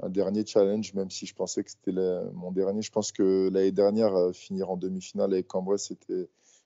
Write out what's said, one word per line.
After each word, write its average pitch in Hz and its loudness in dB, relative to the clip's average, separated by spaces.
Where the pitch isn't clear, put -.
un 92 -6
dernier 98 0
challenge, 101 2
même 95 -4
si - -10
je - -14
pensais 95 -4
que - -12
c'était - -6
le, 92 -2
mon 90 -10
dernier. 95 0
Je - -8
pense 104 -2
que 95 4
l'année 95 4
dernière, 101 4
euh, 90 4
finir 95 -6
en 95 -2
demi-finale 92 -4
avec 92 0
Cambrai, 98 -2
c'était 90 -8